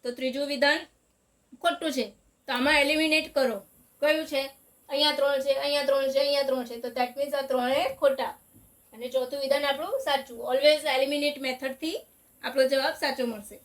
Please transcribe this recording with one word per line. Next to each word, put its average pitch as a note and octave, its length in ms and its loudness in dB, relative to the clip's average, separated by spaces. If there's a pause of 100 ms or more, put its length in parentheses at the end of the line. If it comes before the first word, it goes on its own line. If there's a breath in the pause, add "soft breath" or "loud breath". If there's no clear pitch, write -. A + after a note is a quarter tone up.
તો A#3+ 100 -6
ત્રીજું C4 360 -4
વિધાન C#4+ 300 2 (840)
ખોટું E4 300 0
છે, A#3+ 200 -4 (340)
તો C4+ 60 -6
આમાં C#4+ 280 4
એલિમિનેટ D#4 540 2
કરો. B3 320 0 (340)
કયું D#4 260 2
છે? C#4 240 -4 (380)
અહીંયા D4 240 2
ત્રણ C#4 280 2
છે, C#4 120 0
અહીંયા C#4+ 300 0
ત્રણ C4+ 280 2
છે, C4+ 80 0
અહીંયા C#4+ 240 2
ત્રણ C4 220 0
છે, A#3 160 -12
તો B3 80 -8
that B3 280 -4
means C#4+ 200 -4
આ C#4 60 -2
ત્રણે C4+ 560 0
ખોટા. C4+ 400 0 (540)
અને A#3+ 160 -12
ચોથું B3+ 320 -4
વિધાન C#4 240 0
આપણું D#4 400 -2
સાચું. C4+ 340 -2
Always C4+ 420 4 (160)
eliminate C#4+ 440 0
મેથડથી C4 680 -6 (360)
આપણો C4 260 2
જવાબ C4+ 260 0
સાચો C4 320 -2
મળશે. G#3 380 -10